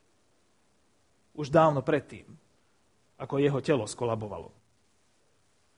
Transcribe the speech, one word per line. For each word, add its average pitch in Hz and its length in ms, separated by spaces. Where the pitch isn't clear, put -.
Už 143 160
dávno 156 320
predtým, - 400
ako 139 240
jeho 139 160
telo 131 240
skolabovalo. 107 720